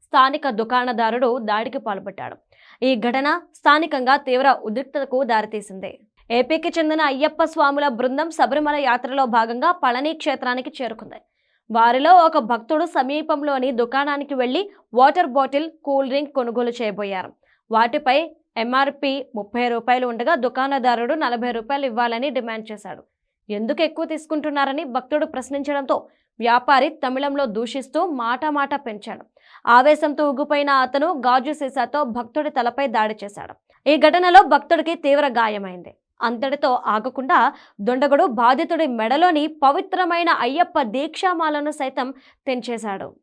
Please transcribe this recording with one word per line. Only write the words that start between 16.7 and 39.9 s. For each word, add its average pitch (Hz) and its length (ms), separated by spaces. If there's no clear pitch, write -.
చేయబోయారు. 208 640
వాటిపై 262 600
ఎంఆర్పి 269 760
ముప్పై 208 340
రూపాయలు 240 380
ఉండగా 240 280
దుకాణదారుడు 247 800
నలభై 247 360
రూపాయలు 240 360
ఇవ్వాలని 240 440
డిమాండ్ 220 420
చేశాడు. 202 300
ఎందుకు 226 320
ఎక్కువ 320 220
తీసుకుంటున్నారని 302 800
భక్తుడు 277 420
ప్రశ్నించడంతో 277 840
వ్యాపారి 247 480
తమిళంలో 277 580
దూషిస్తూ 247 600
మాట 254 400
మాట 285 280
పెంచాడు. 214 500
ఆవేశంతో 294 640
ఊగిపోయిన 285 400
అతను 277 420
గాజు 254 400
సీసాతో 277 520
భక్తుడి 240 460
తలపై 247 360
దాడి 220 380
చేశాడు. - 300
ఈ 311 60
ఘటనలో 349 460
భక్తుడికి 311 520
తీవ్ర 285 340
గాయమైంది. 208 680
అంతటితో 247 640
ఆగకుండా 254 640
దుండగుడు 262 440
బాధితుడి 285 640
మెడలోని 285 600
పవిత్రమైన 339 840